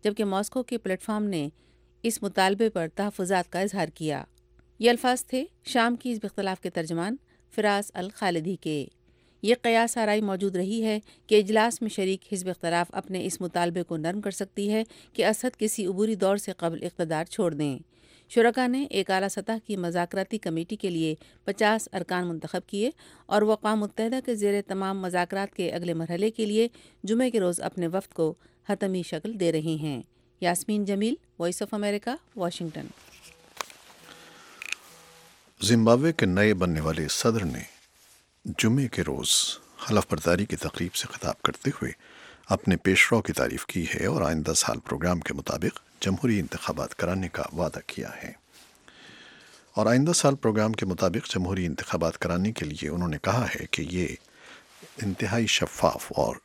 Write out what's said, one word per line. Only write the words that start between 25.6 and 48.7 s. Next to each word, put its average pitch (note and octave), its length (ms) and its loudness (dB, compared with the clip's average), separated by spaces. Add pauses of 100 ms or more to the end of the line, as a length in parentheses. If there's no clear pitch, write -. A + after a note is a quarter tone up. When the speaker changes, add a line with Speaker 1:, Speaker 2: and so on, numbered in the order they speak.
Speaker 1:
اگلے F3 240 -4
مرحلے E3+ 360 -2
کے A3 160 -4
لیے G#3+ 220 2 (360)
جمعے A#3 260 2
کے A3+ 100 2
روز F3+ 200 0
اپنے E3+ 260 -4
وفد F#3 280 -4
کو D#3+ 200 0 (340)
حتمی F#3+ 340 -2
شکل F#3+ 380 -6
دے E3+ 120 4
رہے D#3+ 80 2
ہیں۔ D#3 420 -2 (380)
یاسمین F#3+ 440 0
جمیل، G3+ 300 0 (240)
وائس F3 240 -2
آف G#3 120 -6
امریکہ، G#3 640 -4
واشنگٹن۔ E3+ 480 -6 (2750)
Speaker 2:
زمبابوے A#2 500 6
کے A#2+ 140 2
نئے G2+ 280 4
بننے F2 260 2
والے D#2 280 -2
صدر A2+ 360 2
نے B1 300 -6 (840)
جمعے B2 300 2
کے - 140 -2
روز D2+ 260 -2 (640)
حلف G#2+ 200 4
برداری F2 360 2
کی F2+ 100 -6
تقریب F2 380 -6
سے - 180 -6
خطاب - 300 -6
کرتے - 280 -2
ہوئے - 220 -6 (560)
اپنے F#2+ 280 2
پیشرو G2 460 4
کی - 100 -4
تعریف - 340 -2
کی F2 180 -2 (100)
ہے - 120 -2
اور D#2+ 160 2
آئندہ D#2 340 0
سال A1+ 220 0
پروگرام E2 420 0
کے - 140 -6
مطابق - 680 -6
جمہوری G2+ 380 2
انتخابات D2+ 540 -6
کرانے F#2 340 -2
کا - 140 -6 (140)
وعدہ D#2+ 300 -2
کیا - 220 -10 (160)
ہے۔ - 80 -12 (1400)